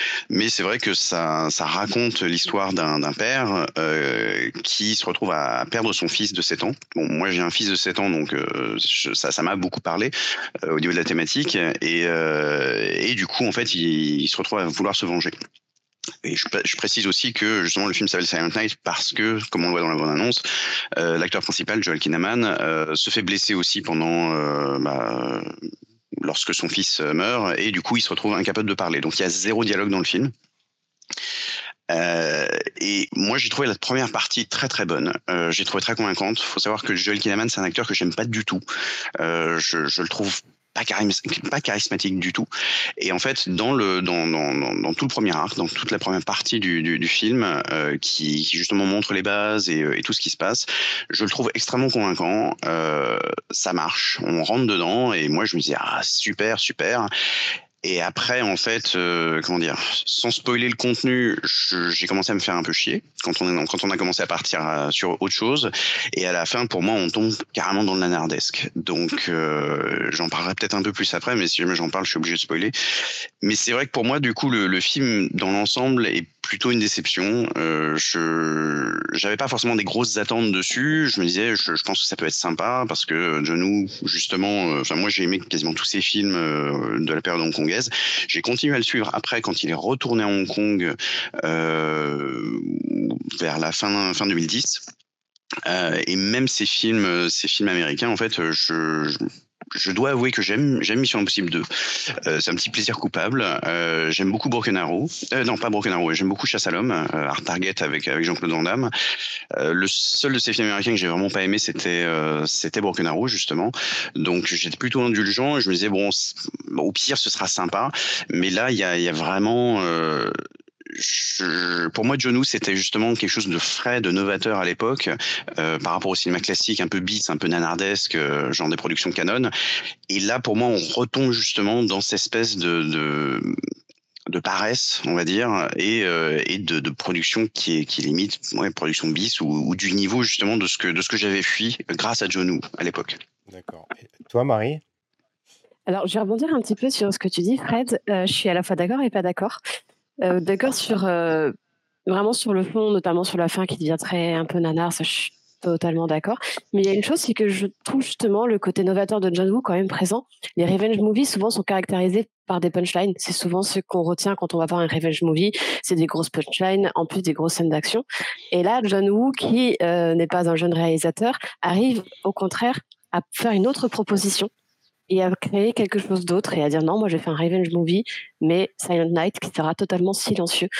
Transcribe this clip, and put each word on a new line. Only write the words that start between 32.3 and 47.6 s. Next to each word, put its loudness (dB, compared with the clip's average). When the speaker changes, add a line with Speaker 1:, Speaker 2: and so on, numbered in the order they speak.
Speaker 1:
et 0
moi, 0
j'ai 0
trouvé 0
la 0
première 0
partie -2
très, -2
très -2
bonne. 0
Euh, 2
j'ai 0
trouvé 0
très -2
convaincante. 0
Faut -4
savoir 0
que 0
Joel 0
Kinnaman, 0
c'est -2
un 0
acteur 0
que 0
j'aime 0
pas -2
du -2
tout. -2
Euh, 0
je, 0
je 0
le -2
trouve -2
pas -4
charism-, -2
pas -2
charismatique -2
du -2
tout. -2
Et 0
en 0
fait, -2
dans 2
le, 2
dans, 0
dans, 0
dans, 0
dans 0
tout 0
le 0
premier 0
arc, -2
dans 0
toute -4
la 0
première -2
partie -2
du, 0
du, 2
du 0
film, 2